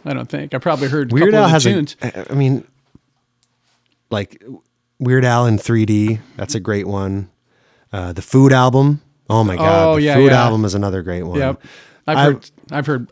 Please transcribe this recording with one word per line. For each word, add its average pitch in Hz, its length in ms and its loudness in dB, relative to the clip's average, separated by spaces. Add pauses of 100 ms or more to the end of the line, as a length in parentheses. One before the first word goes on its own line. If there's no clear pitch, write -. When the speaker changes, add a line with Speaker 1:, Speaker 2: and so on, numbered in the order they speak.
Speaker 1:
I 147 80 -6
don't 127 160 -8
think. 143 260 -10
I - 20 -6
probably 139 300 -2
heard 135 240 -4
a - 20 0
Speaker 2:
Weird 175 200 4
Speaker 1:
couple 214 60 4
Speaker 2:
Al 208 60 4
Speaker 1:
of 170 40 4
the 160 40 4
Speaker 2:
has 147 140 2
a, - 40 4
Speaker 1:
tunes. 147 300 -4
Speaker 2:
I, 110 300 -10
I - 20 -6
mean, 135 320 0 (1400)
like, 101 340 -8 (560)
Weird 127 260 2
Al 120 220 2
in 110 100 2
three 110 280 0
D, 107 340 0 (160)
that's - 200 -8
a 110 40 -6
great 101 280 -4
one. 98 420 -6 (640)
Uh, 90 220 -8
the 98 80 -10
Food 135 320 4
album, 131 480 2 (280)
oh 113 140 2
my 95 120 -2
God, 165 320 2
Speaker 1:
Oh, 160 80 2
Speaker 2:
the 151 80 0
Speaker 1:
yeah, 143 120 0
Speaker 2:
Food 135 160 6
Speaker 1:
yeah. 123 120 4
Speaker 2:
album 110 220 0
is 95 100 -4
another 98 260 -2
great 87 220 -8
one. 87 160 -6
Speaker 1:
Yep. 135 220 -4 (460)
I've 151 100 -2
Speaker 2:
I 139 80 2
Speaker 1:
heard, 139 240 -2 (220)
I've 143 160 -6
heard 127 240 -6